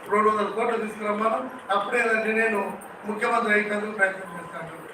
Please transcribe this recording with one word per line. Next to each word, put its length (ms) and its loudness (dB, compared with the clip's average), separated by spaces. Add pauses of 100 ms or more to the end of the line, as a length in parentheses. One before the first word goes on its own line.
(120)
రెండు 160 6
వందల 160 4
కోట్లు 420 0
తీసుకురమ్మను, 640 -2 (200)
అప్పుడేదంటే 640 2
నేను 460 2 (260)
ముఖ్యమంత్రి 500 2
అయ్యేందుకు 360 0
ప్రయత్నం 440 0
చేస్తాను. 380 -10 (220)